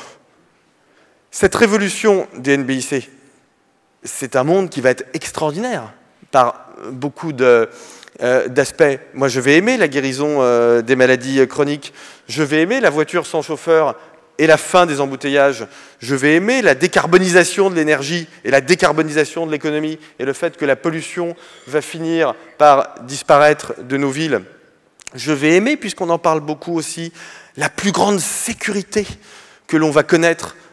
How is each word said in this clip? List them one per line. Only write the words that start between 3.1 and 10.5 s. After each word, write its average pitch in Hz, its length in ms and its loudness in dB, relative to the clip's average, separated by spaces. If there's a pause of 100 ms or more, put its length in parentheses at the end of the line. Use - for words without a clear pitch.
c'est - 320 -12
un 131 100 2
monde 180 260 0
qui 139 100 -8
va 127 100 2
être - 220 -2
extraordinaire 156 800 -6 (380)
par 127 400 0 (200)
beaucoup 139 420 -10
de, 120 360 4 (540)
euh, 123 260 0
d'aspects. 135 500 0 (160)
Moi, 135 140 0
je 127 120 -4
vais 139 160 4
aimer 233 200 2
la 175 120 0
guérison, 139 500 -2
euh, 120 440 2